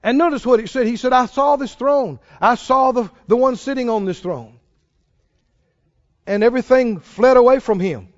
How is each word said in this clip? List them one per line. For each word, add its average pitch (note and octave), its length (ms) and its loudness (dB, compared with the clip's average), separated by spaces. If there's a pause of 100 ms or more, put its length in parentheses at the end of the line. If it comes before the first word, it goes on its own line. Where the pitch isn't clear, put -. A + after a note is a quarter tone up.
And A#3+ 140 0
notice D4+ 280 0
what A#3+ 140 2
He A3 80 -8
said. B3+ 180 -4
He A3+ 120 -4
said, B3+ 160 -2
"I B3+ 140 2
saw C#4+ 280 0
this C4+ 200 -10
throne. B3+ 440 -2 (220)
I A3+ 140 2
saw C4 360 0
the, A3+ 180 -4 (180)
the A3+ 100 2
one B3+ 180 0
sitting B3+ 340 -6
on G#3+ 160 -4
this F#3 140 -6
throne." A#2+ 400 -12 (1700)
And G#3 160 -2
everything A#3+ 560 0
fled B3+ 380 2
away B3+ 220 6
from G#3 200 -2
Him. D3 380 -6